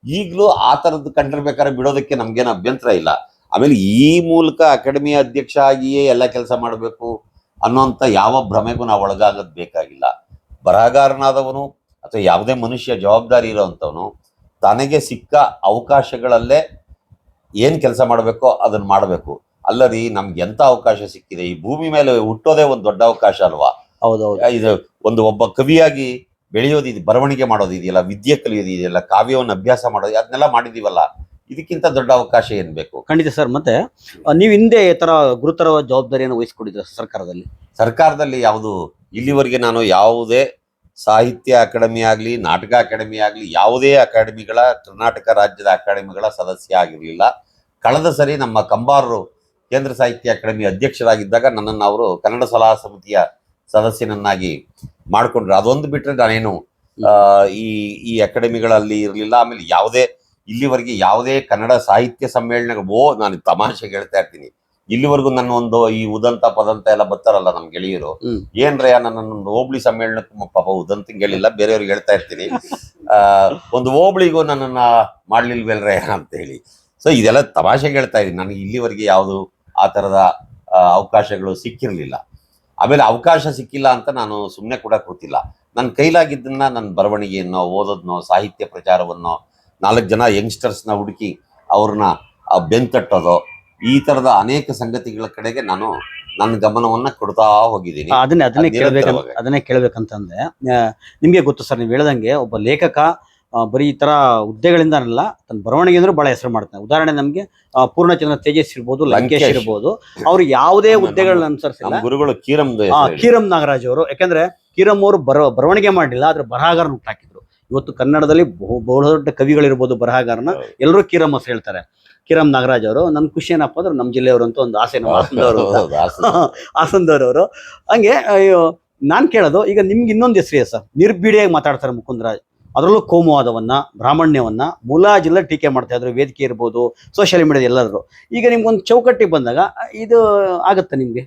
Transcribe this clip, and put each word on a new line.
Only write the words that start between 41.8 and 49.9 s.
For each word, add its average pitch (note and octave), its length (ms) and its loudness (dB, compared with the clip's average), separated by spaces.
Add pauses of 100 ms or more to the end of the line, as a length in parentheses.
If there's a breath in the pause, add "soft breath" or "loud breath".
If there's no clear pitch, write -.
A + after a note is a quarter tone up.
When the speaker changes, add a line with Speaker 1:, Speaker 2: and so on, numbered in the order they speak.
Speaker 1:
ಆಗ್ಲಿ, A2 360 0
ನಾಟಕ G2 400 -4
ಅಕಾಡೆಮಿ A2 400 -2
ಆಗ್ಲಿ, G#2 340 -4
ಯಾವುದೇ B2 440 2
ಅಕಾಡೆಮಿಗಳ, A2 640 0
ಕರ್ನಾಟಕ A#2 760 -2
ರಾಜ್ಯದ G2+ 320 0
ಅಕಾಡೆಮಿಗಳ G2 600 -2
ಸದಸ್ಯ F#2 480 -8
ಆಗಿರ್ಲಿಲ್ಲ. E2 720 -2 (340)
ಕಳೆದ D3+ 300 0
ಸರಿ D3 280 0
ನಮ್ಮ A2 240 -2
ಕಂಬಾರರು A#2 760 -2 (340)
ಕೇಂದ್ರ C3+ 220 -4